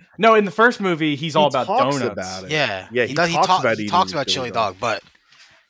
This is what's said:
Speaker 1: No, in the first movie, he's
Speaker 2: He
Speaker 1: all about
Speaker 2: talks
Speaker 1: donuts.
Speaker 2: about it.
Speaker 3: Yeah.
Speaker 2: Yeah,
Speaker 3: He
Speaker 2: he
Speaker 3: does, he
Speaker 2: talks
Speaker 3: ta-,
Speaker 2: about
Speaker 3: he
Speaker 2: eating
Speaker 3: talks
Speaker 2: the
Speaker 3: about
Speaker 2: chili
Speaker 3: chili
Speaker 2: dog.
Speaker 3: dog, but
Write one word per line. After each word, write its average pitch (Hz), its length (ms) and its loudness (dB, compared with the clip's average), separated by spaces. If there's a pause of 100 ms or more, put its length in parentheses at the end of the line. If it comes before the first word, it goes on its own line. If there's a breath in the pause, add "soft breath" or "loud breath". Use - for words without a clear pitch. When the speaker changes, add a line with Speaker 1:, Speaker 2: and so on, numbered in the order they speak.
(180)
Speaker 1:
No, 220 160 6
in 214 120 4
the 185 60 -6
first 233 300 2
movie, 160 340 0
he's 151 180 -6
Speaker 2:
He 156 60 4
Speaker 1:
all 151 80 6
about 131 200 -2
Speaker 2:
talks 180 300 0
Speaker 1:
donuts. 120 160 -2
Speaker 2:
about 95 320 -10
it. - 60 -12
Speaker 3:
Yeah. 107 400 -2
Speaker 2:
Yeah, 120 120 0
Speaker 3:
He 110 60 -4
Speaker 2:
he 131 40 -8
Speaker 3:
does, 165 160 0
he 165 60 -2
Speaker 2:
talks 170 120 2
Speaker 3:
ta-, 185 120 4
Speaker 2:
about 113 180 0
Speaker 3:
he 110 60 -6
Speaker 2:
eating 104 80 -8
Speaker 3:
talks 185 200 0
Speaker 2:
the 170 60 -6
Speaker 3:
about 135 100 -4
Speaker 2:
chili 131 220 -4
Speaker 3:
chili - 20 -12
Speaker 2:
dog. 104 220 -2
Speaker 3:
dog, 92 80 -20
but 110 220 -4 (680 soft breath)